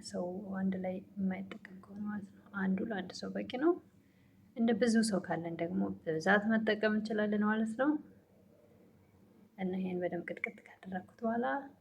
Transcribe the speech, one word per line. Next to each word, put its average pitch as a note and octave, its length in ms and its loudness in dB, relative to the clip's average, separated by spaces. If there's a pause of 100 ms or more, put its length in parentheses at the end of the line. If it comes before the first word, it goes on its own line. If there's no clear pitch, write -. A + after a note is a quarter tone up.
ሰው F#3 220 -6 (280)
አንድ F#3+ 240 0
ላይ F#3 180 -4 (160)
የማይጠቀም F#3+ 680 -6
ከሆነ G3+ 240 -16
ማለት G#3 280 -8
ነው፣ - 120 -20 (120)
አንዱ F#3+ 300 2
ለአንድ F#3+ 280 -6
ሰው G3 180 -8
በቂ G3 260 -6
ነው። D#4 140 4 (840)
እንደ A#3 200 4
ብዙ A3 280 4
ሰው G#3 180 2
ካለን E3 340 -2
ደግሞ F3 260 0 (140)
በብዛት F3 520 2
መጠቀም A3 460 2
እንችላለን G#3+ 500 2
ማለት A3 340 2
ነው። C#4 140 4 (1700)
እና F#3 180 -2
ይሄን F#3 240 -2
በደንብ F3 260 -2
ቅጥቅጥ - 380 -6
ካደረኩት - 540 -12
በኋላ A#3 280 -2 (360)